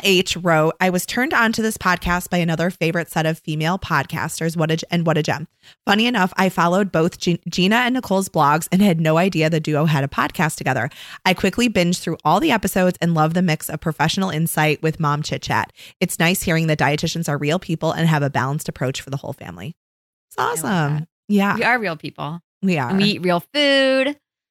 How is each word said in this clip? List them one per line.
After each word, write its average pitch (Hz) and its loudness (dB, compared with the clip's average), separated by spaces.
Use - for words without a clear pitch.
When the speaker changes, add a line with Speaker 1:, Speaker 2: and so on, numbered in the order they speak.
Speaker 1:
H 185 2
wrote, 165 4
"I 185 2
was 180 -2
turned 269 -2
on 226 2
to 220 -2
this 220 -2
podcast 180 -2
by 180 -2
another 165 0
favorite 165 -2
set 160 0
of 160 0
female 156 -2
podcasters. 160 -4
What 156 2
a 160 2
g-, - -6
and 170 0
what 156 2
a 151 0
gem. 151 -4
Funny 214 2
enough, 208 0
I 185 2
followed 180 2
both 165 0
G-, 170 0
Gina 185 2
and 247 0
Nicole's 190 -2
blogs 151 2
and 185 4
had 175 4
no 156 2
idea 165 2
the 165 0
duo 151 0
had 147 2
a 139 -2
podcast 151 -2
together. 131 -2
I 185 4
quickly 220 0
binged 180 0
through 165 -6
all 165 4
the 302 0
episodes 190 0
and 170 0
love 156 2
the 180 0
mix 156 0
of 156 -8
professional 160 -2
insight 156 0
with 160 -2
mom 147 0
chit - -6
chat. - -2
It's - -2
nice 180 2
hearing 165 0
that 151 0
dietitians 151 0
are 143 -2
real 147 0
people 160 -2
and 160 0
have 151 2
a 139 0
balanced 139 -4
approach - -6
for - -18
the 135 -8
whole - -10
family." 87 -14
It's - -16
Speaker 2:
I - 0
love 480 -2
Speaker 1:
awesome. 160 0
Speaker 2:
that. 160 -8
Speaker 1:
Yeah. 202 2
Speaker 2:
We 226 -2
are 233 2
real 180 -4
people. 151 -10
Speaker 1:
We 190 2
are. 123 0
Speaker 2:
And 190 2
we 202 4
eat 165 0
real 175 2
food. 269 2